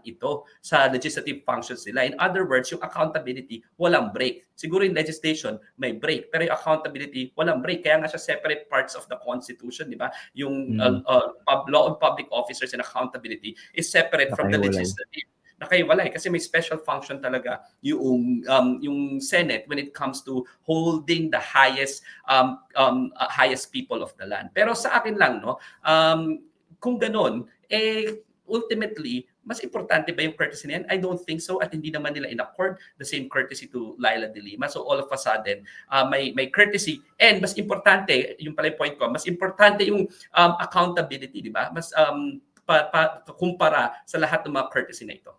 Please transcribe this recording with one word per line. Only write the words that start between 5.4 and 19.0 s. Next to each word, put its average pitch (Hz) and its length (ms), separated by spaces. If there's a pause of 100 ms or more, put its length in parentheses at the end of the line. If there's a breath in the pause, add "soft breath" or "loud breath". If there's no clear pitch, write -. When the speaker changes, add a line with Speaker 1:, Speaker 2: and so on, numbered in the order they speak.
Speaker 1:
may 127 160
break, 143 400
pero 160 160
yung - 80
accountability, 147 800
walang 170 240
break. 170 240
Kaya 156 160
nga 156 80
siya 151 320
separate 151 320
parts 135 240
of - 160
the 123 160
Constitution, 123 640
di 120 80
ba? 123 160 (240 loud breath)
Yung, 135 400
Speaker 2:
Hmm. - 240
Speaker 1:
uh, - 0
uh, 127 240 (160)
pub-, 135 240
law 151 240
on 156 80
public - 320
officers 127 480
and - 20
accountability 117 800 (160 soft breath)
is 165 160
separate 156 480
from 98 160
the 101 80
Speaker 2:
Nakahiwalay. 98 160
Speaker 1:
legislative. 95 480 (320)
Nakaiwalay 175 560
kasi 175 160
may 170 80
special 165 400
function 139 400
talaga 127 400 (240 soft breath)
yung, 127 640
um, 127 320
yung 143 400